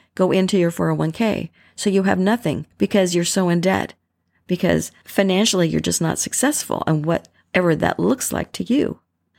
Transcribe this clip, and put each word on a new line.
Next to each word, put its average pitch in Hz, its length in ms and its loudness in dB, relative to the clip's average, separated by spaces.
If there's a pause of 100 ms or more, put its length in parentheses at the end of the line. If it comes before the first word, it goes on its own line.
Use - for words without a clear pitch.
(160)
go 185 180 2
into 190 240 2
your 170 120 4
four 170 200 -2
oh 156 60 0
one 156 180 -2
k, 220 360 -4 (280)
so - 120 -2
you 190 140 2
have 190 160 2
nothing 185 480 -2 (100)
because 190 380 2
you're 170 80 2
so 185 240 0
in 170 140 2
debt, 190 320 -2 (540)
because 170 440 0 (140)
financially 190 640 2
you're 165 100 0
just 170 220 -2
not 160 180 -2
successful, - 680 -2
and 156 180 0
whatever 170 680 -2
that - 280 -2
looks 226 320 -2
like - 180 -6
to 180 140 -8
you. - 340 -2 (400)